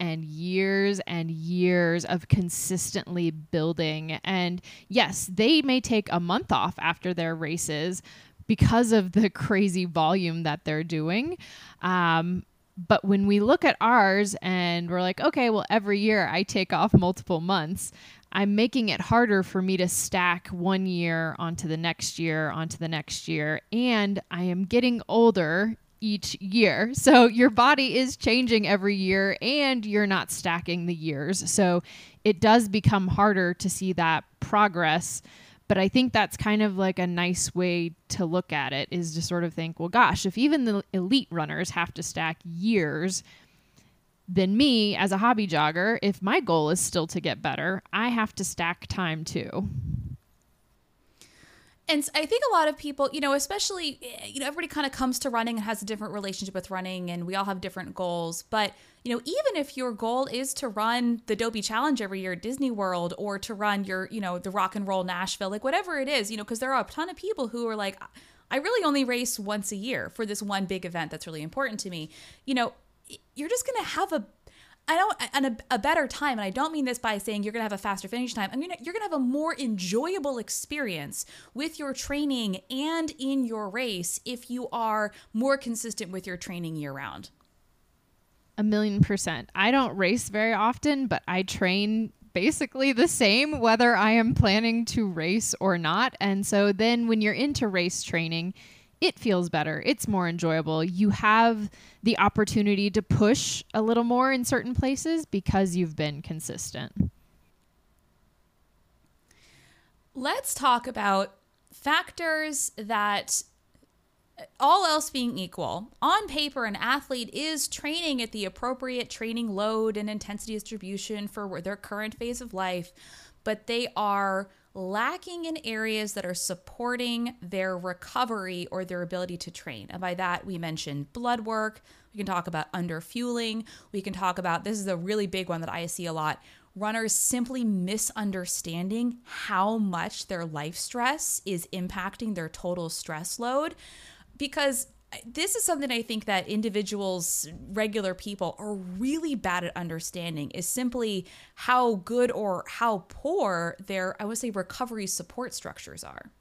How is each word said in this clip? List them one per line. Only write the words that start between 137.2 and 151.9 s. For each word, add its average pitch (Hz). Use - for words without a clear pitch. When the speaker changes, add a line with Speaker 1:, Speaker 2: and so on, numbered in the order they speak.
Speaker 2:
misunderstanding 196
how 208
much 190
their 170
life 151
stress -
is 180
impacting 196
their 165
total 175
stress 160
load. 269
Because 277
this 311
is 480
something 285
I 233
think 220
that 190
individuals, 202
regular 202
people, 190
are 208
really 247
bad 180
at -
understanding, 165
is -
simply 240
how 247